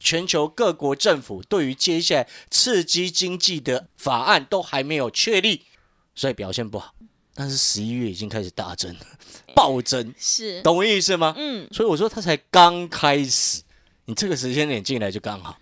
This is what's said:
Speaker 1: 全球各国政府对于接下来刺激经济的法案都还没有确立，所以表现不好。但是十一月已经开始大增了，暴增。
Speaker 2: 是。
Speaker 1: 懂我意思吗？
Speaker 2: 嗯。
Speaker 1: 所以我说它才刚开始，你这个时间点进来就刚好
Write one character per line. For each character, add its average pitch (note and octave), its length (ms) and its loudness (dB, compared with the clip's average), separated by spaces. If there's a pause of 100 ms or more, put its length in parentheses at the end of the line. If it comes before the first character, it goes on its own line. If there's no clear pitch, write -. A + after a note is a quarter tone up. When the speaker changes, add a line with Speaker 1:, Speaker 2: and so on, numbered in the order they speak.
Speaker 1:
全 E3+ 280 -2
球 D#3 200 0
各 G3 240 0
国 C#3+ 240 -2
政 D#3+ 240 2
府 G2+ 220 -12
对 E3+ 240 -2
于 C3 80 -4
接 E3 260 -2
下 E3 180 0
来 B2 100 0 (240)
刺 G#3+ 320 2
激 F3 260 -2
经 F3+ 300 -4
济 F3 200 -2
的 B2+ 280 -2 (100)
法 B2+ 220 0
案 D3 260 2
都 F#3+ 160 0
还 C#3 220 -4
没 D3+ 120 -4
有 C3 140 0
确 G#3 320 0
立， G3 220 0 (500)
所 - 160 -2
以 B2 40 -2
表 G2 180 -8
现 A2 180 -6
不 G#2 80 -8
好。 - 160 -12 (440)
但 C#3 120 -8
是 C3+ 80 -4
十 - 240 0
一 G#3+ 80 -4
月 A#3+ 200 -4
已 F#2 40 -6
经 G2+ 160 -8
开 A2 120 -4
始 F2+ 100 -8
大 F2+ 240 -8
增 F2+ 180 -8
了， - 120 -20 (480)
暴 C3+ 280 4
增。 B2 360 -4
Speaker 2:
是。 G3 440 -6
Speaker 1:
懂 E3+ 160 6
我 F#3+ 80 2
意 G#3 160 4
思 F#3 160 2
吗？ D#3+ 200 2
Speaker 2:
嗯。 C4 320 -8
Speaker 1:
所 - 160 -2
以 A3 40 4
我 D#3 80 2
说 G3+ 100 0
它 A3 140 -6
才 D#3+ 160 0 (120)
刚 F3 380 8
开 C#3+ 380 2
始， - 360 0 (440)
你 A2+ 80 -8
这 G3+ 160 -2
个 D#3 80 -2
时 B2+ 160 -4
间 D3+ 120 2
点 C3 160 -4
进 A#2+ 200 -2
来 G2 100 -2
就 G#2 80 -8
刚 G#2 220 -8
好 G2 200 -14